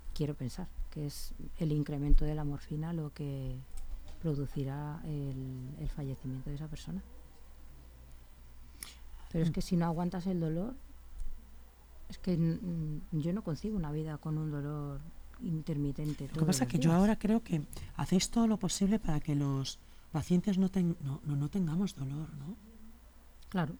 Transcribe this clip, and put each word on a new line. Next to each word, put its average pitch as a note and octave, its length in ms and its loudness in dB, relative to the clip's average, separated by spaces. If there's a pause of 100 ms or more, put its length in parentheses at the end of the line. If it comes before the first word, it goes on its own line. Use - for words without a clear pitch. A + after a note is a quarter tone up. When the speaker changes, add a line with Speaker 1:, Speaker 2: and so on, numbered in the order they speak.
(140)
Speaker 1:
Quiero D3 200 0
pensar C#3+ 340 -6 (220)
que D3+ 160 -4
es - 280 -6 (240)
el D#3 140 2
incremento D3 520 8
de D3+ 120 2
la D3+ 80 -2
morfina D3+ 480 -2
lo D3+ 200 -4
que C3+ 440 -4 (640)
producirá D3 800 -2
el, C3 760 -4
el D3 80 -2
fallecimiento C3 640 -4
de C#3+ 60 -2
esa D3+ 120 -6
persona. E3 340 -6 (2250)
Pero E3 120 2
es E3 60 2
Speaker 2:
Mm. - 20 -2
Speaker 1:
que F#3 100 0
si - 140 2
no E3+ 100 4
aguantas F3 420 0
el F#3 120 0
dolor, E3+ 340 0 (1300)
es - 100 -10
que, F3+ 180 0
mm, E3 840 0
yo E3 140 2
no A3 100 0
concibo G3+ 340 -2
una D#3 160 0
vida D#3 260 -2
con D#3 200 -2
un D#3 120 -2
dolor C#3+ 500 -4 (420)
intermitente D3+ 840 -2
Speaker 2:
Lo C3+ 40 -6
que - 60 -10
Speaker 1:
todos D#3 120 4
Speaker 2:
pasa - 180 6
Speaker 1:
los - 80 -2
Speaker 2:
que E3+ 60 4
yo E3 120 8
Speaker 1:
días. E3+ 100 8
Speaker 2:
ahora G#3 180 8
creo A3 240 4
que D3+ 200 0 (340)
hacéis F3 340 4
todo A#3 160 6
lo A3 120 4
posible G3 400 4
para D3+ 220 2
que D3 140 0
los C#3 440 2 (320)
pacientes F3+ 480 2
no F#3+ 120 6
ten-, E3+ 300 2
no, C#3 240 -2
no, D3 120 0
no C#3+ 140 2
tengamos F#3 440 0
dolor, C#3+ 400 -6
¿no? D3 220 -8 (920)
Speaker 1:
Claro, F3 280 0